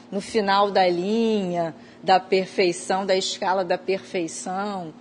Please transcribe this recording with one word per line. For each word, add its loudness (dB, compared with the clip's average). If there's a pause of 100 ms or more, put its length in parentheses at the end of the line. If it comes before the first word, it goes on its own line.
(100)
no -4
final 2
da 4
linha 0 (280)
da 6
perfeição, 0
da 0
escala -2
da 0
perfeição. -6